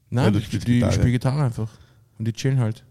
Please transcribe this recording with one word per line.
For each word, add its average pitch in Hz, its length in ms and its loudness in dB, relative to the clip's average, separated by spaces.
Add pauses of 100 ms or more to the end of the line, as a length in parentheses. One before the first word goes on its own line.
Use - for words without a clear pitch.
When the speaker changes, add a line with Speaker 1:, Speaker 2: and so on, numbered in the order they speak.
Speaker 1:
Nein, 123 160 0
Speaker 2:
Weil 110 80 4
du 101 60 2
Speaker 1:
ich, 104 60 -4
Speaker 2:
spielst 107 220 -6
Speaker 1:
die, 120 60 4
ich 120 60 4
Speaker 2:
Gitarre. 98 140 2
Speaker 1:
spiel 120 180 2
Gitarre 131 320 0
einfach. 113 260 -4 (500)
Und 110 80 -6
die 113 60 -2
chillen 135 260 0
halt. 110 300 -2